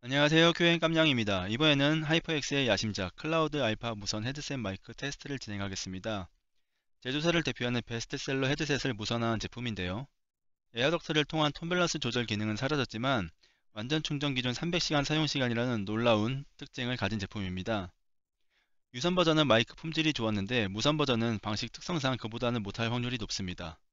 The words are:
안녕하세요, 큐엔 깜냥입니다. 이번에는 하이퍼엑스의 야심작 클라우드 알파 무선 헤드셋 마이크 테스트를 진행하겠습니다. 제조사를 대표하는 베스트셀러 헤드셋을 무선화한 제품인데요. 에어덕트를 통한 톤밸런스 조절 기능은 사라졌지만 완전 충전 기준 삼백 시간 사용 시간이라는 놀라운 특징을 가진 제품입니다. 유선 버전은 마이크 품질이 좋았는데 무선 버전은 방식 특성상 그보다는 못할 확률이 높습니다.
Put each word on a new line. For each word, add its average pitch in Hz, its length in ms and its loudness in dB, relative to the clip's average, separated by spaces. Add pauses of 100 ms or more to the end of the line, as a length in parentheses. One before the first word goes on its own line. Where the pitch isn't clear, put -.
(120)
안녕하세요, 160 420 6
큐엔 170 260 4
깜냥입니다. 127 680 2
이번에는 147 520 4
하이퍼엑스의 147 680 0
야심작 101 480 0
클라우드 156 460 0
알파 113 320 -2
무선 107 320 -6
헤드셋 139 340 -6
마이크 98 320 -6
테스트를 139 460 -8
진행하겠습니다. 98 920 -6 (720)
제조사를 156 420 0
대표하는 123 420 -2
베스트셀러 135 640 -4
헤드셋을 143 480 0
무선화한 117 440 -2
제품인데요. 107 680 -6 (680)
에어덕트를 151 520 0
통한 151 260 0
톤밸런스 170 480 0
조절 120 260 0
기능은 107 300 -2
사라졌지만 127 760 0 (440)
완전 127 280 -2
충전 147 320 -2
기준 127 180 -2
삼백 170 300 -2
시간 147 220 0
사용 151 240 0
시간이라는 120 580 0
놀라운 113 580 2 (140)
특징을 127 400 -6
가진 101 220 0
제품입니다. 95 760 -4 (1000)
유선 151 180 0
버전은 160 320 4
마이크 117 300 4
품질이 160 380 0
좋았는데 107 560 0
무선 113 280 0
버전은 117 400 2
방식 107 340 -6
특성상 135 460 -2
그보다는 117 460 -2
못할 110 280 -4
확률이 123 280 -2
높습니다. 90 600 -8 (140)